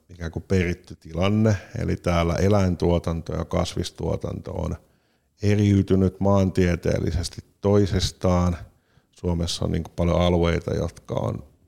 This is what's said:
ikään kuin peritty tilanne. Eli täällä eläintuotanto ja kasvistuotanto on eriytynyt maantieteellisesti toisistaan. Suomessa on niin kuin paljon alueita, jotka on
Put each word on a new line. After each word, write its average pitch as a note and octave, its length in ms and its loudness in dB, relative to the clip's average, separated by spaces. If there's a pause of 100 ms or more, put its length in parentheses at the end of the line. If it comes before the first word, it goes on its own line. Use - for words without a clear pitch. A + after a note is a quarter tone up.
ikään F2 220 -12
kuin - 160 -10
peritty F2+ 480 -2
tilanne. G2+ 640 0 (220)
Eli F2 160 -2
täällä E2+ 380 0
eläintuotanto E2+ 1000 0
ja D#2+ 120 -6
kasvistuotanto - 1080 -6
on D#2+ 240 -6 (640)
eriytynyt G2 800 4
maantieteellisesti F2+ 1200 0 (200)
toisistaan. F#2 960 2 (540)
Suomessa E2+ 540 -4
on E2+ 60 -2
niin E2 120 -2
kuin - 120 -20
paljon E2+ 260 2
alueita, E2+ 520 0
jotka - 400 -8
on - 300 -6 (240)